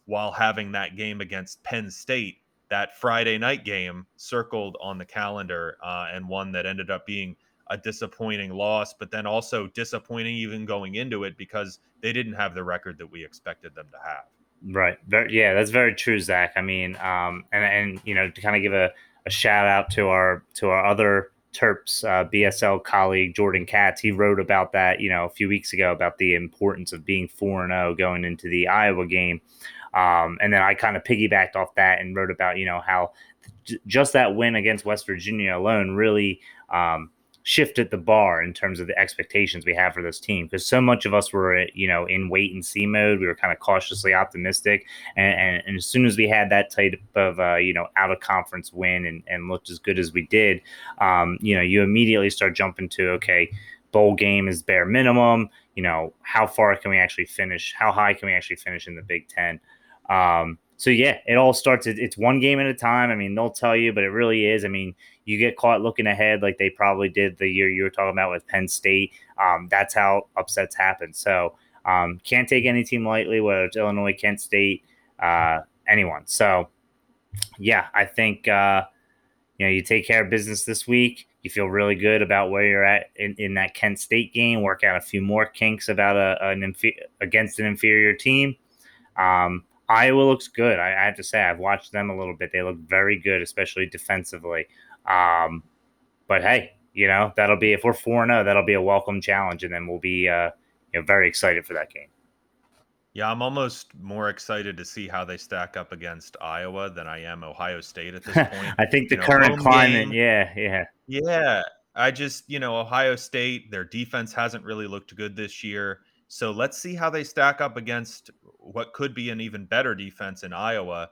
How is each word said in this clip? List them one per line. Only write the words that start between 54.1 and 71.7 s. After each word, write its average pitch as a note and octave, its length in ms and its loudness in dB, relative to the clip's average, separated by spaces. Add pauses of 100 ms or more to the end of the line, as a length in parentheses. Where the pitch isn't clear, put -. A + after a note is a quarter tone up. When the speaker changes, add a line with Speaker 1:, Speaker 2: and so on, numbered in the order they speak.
Speaker 2:
game G2+ 340 2
is E2 140 -4
bare F#2 240 4
minimum. A#2+ 640 4 (260)
You F#2 80 -4
know, E2 380 -2
how A2 260 2
far G#2 260 4
can G2 160 -6
we F#2+ 80 4
actually F2+ 280 0
finish? F#2 520 -6
How G#2+ 140 2
high G#2 220 2
can G2+ 120 -10
we F#2+ 60 0
actually F2+ 240 -2
finish F2+ 320 -10
in E2+ 80 -14
the D#2+ 60 -16
Big F2 260 -8
Ten? E2+ 320 -4 (500)
Um, E2+ 480 2 (180)
so - 140 0
yeah, B2+ 360 4
it A#2+ 100 2
all C3 180 8
starts, B2+ 320 2
it, G#2+ 120 -2
it's A2 200 -6
one B2 220 2
game C#3 200 2
at C#3 60 0
a C3 80 -2
time. A#2+ 360 2
I A2+ 40 0
mean, G2+ 200 -4
they'll A2+ 140 0
tell A#2 260 0
you, A#2 200 2
but G2+ 100 0
it G2 60 0
really A2 360 2
is. G#2 200 2
I - 20 -4
mean, F#2+ 260 -6 (300)
you G#2+ 140 -2
get A2+ 180 2
caught A#2 240 4
looking A2+ 260 -2
ahead G#2 360 2
like G2 160 0
they G2 100 2
probably G2 400 0
did F#2+ 300 0
the F#2+ 100 0
year F#2+ 220 2
you F#2 140 0
were F#2+ 40 0
talking G2 220 -2
about F#2+ 200 0
with F2 160 -6
Penn F#2+ 220 0
State. G2 460 0 (260)
Um, F2 300 2
that's G2 240 0
how G2+ 320 2 (100)
upsets F#2+ 400 -4
happen. F#2 380 -2
So, F2+ 420 -2 (300)